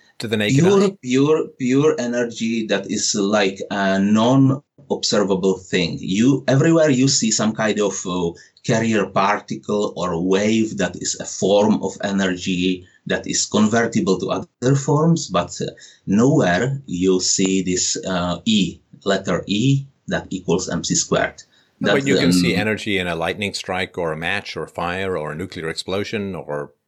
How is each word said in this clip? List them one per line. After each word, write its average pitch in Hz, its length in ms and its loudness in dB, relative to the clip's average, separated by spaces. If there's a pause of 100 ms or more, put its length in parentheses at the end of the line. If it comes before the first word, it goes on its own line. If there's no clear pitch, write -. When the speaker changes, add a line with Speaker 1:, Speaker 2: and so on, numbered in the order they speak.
(180)
Speaker 1:
to - 80 -8
the 110 100 -2
naked 120 280 4
Speaker 2:
Pure, 196 200 6
Speaker 1:
eye? 196 180 0
Speaker 2:
pure, 139 460 2 (100)
pure 139 420 2
energy 117 680 -2
that 98 240 -2
is, 104 240 -2
like, 101 460 0 (100)
a 98 300 0
non-observable 107 1600 2
thing. 82 420 -2
You, 113 480 2
everywhere 156 420 4
you 131 180 4
see 113 220 0
some 107 240 0
kind 107 260 -2
of, 98 140 0 (120)
uh, 90 240 -2 (340)
carrier 113 420 0
particle 104 880 -2
or 87 240 -4
wave 104 580 2
that 87 180 -2
is - 240 -6
a - 40 -10
form 101 580 2
of 95 100 -4 (120)
energy 92 800 -2 (220)
that 92 200 -4
is - 200 -4
convertible 107 720 2
to 87 120 -6
other 120 460 -2
forms, 156 520 2
but, 87 340 -4
uh, - 40 -6 (400)
nowhere 117 800 2
you 92 340 2
see 95 420 0
this, 90 340 -2 (100)
uh, 87 380 -4
E, 98 340 0 (260)
letter 95 420 -2
E, 127 400 2 (220)
that 82 220 -4
equals - 380 -2
M 82 160 -4
C - 100 -2
squared. - 480 -2 (380)
Speaker 1:
No, - 80 0
Speaker 2:
That, 104 120 4
Speaker 1:
but 139 60 -2
you 139 100 2
can 135 160 4
see 90 220 2
Speaker 2:
um, 98 60 0
Speaker 1:
energy 104 380 -2
in 90 80 -2
a 87 80 -2
lightning 90 400 -4
strike 92 420 -6
or 85 160 -2
a 78 40 -6
match 90 400 -6
or 78 100 -6
fire 90 500 -4
or 76 160 -6
a - 40 -10
nuclear 82 320 -8
explosion 98 640 -6
or 73 380 -8 (160)